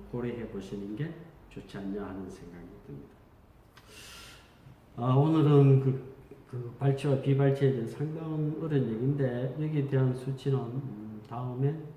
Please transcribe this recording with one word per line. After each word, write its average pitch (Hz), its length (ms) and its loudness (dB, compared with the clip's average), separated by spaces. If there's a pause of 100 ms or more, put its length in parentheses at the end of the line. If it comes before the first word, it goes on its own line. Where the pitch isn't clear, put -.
(120)
고려해 120 380 -6
보시는 101 440 -10
게 156 180 -6 (380)
좋지 - 280 -14
않냐 98 220 -6
하는 92 300 -10
생각이 - 360 -16 (200)
듭니다. - 340 -16 (1800)
아, 127 180 2
오늘은 143 680 8
그, - 340 -2 (360)
그 120 280 -10
발치와 135 440 2
비발치에 135 500 4
대한 113 160 -2
상당한 156 720 -4
어려운 147 300 0
얘기인데 131 680 -2
여기에 151 300 -2
대한 131 260 2
수치는, 135 440 -4
음, 110 680 -8
다음에 127 460 -2 (220)